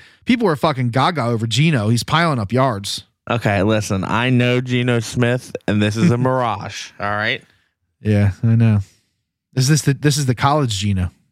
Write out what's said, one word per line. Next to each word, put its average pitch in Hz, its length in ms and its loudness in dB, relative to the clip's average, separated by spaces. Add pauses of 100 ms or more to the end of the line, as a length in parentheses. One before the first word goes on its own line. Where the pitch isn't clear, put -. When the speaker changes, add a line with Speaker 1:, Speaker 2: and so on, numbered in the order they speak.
(260)
Speaker 1:
people 233 220 2
are 156 80 2
fucking 131 340 0
gaga 135 340 0
over 117 220 0
Geno. 113 440 2
He's 117 140 0
piling 156 360 0
up 101 120 -6
yards. 120 520 -2 (260)
Speaker 2:
Okay, 107 320 0
listen, 107 420 0
I 120 280 0
know 123 280 2
Geno 123 420 0
Smith, 123 540 -2 (120)
and 104 120 0
this 104 160 0
is 117 140 4
a 120 80 2
<laughs> - 0 -
mirage, 120 720 -4 (100)
all 101 120 -4
right? 110 320 -4 (580)
Speaker 1:
Yeah, 104 300 2 (100)
I 113 140 2
know. 110 240 4 (760)
Is 131 120 0
this 151 160 2
the, 139 100 2
this 139 240 0
is 147 80 -2
the 127 80 0
college 139 380 0
Geno? 95 400 -2 (200)